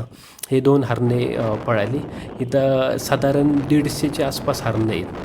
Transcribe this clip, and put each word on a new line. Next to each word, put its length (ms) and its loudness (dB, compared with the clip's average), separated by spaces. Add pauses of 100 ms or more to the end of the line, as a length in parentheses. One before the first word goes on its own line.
(520)
हे 80 4
दोन 240 4
हरणे, 520 0
अ, 180 -2
पळाली. 440 0 (440)
इथं 560 2
साधारण 680 2
दीडशेच्या 600 0
आसपास 340 -4
हरणं 280 0
आहेत. 160 -2 (200)